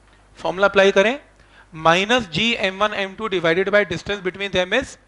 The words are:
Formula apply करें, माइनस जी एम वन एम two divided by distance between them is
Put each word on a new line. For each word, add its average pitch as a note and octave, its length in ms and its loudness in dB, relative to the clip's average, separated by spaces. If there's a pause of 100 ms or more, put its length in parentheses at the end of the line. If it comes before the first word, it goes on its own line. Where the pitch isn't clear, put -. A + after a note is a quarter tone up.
(380)
Formula F3 280 -2
apply G3 260 4
करें, A3 260 2 (560)
माइनस F#3 540 2
जी G#3 260 0
एम F#3+ 240 -4
वन G#3 160 0
एम F#3+ 200 -6
two A3 140 -8
divided F3 400 0
by G#3 180 4
distance F#3+ 380 -6
between G3 300 -6
them F#3 200 0
is C4 220 -4 (120)